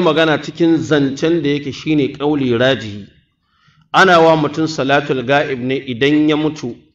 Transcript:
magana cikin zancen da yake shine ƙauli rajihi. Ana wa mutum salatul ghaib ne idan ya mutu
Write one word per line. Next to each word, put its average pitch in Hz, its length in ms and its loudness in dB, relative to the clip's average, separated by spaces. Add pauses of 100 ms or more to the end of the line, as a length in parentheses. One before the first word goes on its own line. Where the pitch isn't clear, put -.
magana 160 340 2
cikin 165 380 0
zancen 156 680 0
da 143 60 -2
yake 143 240 -4
shine 151 400 -2
ƙauli 139 460 -2
rajihi. 107 500 -2 (840)
Ana 175 280 6
wa 160 160 6
mutum 156 320 -2
salatul 139 560 -2
ghaib 143 340 0
ne 127 220 -4
idan 139 480 0
ya 151 80 2
mutu 151 400 -4 (180)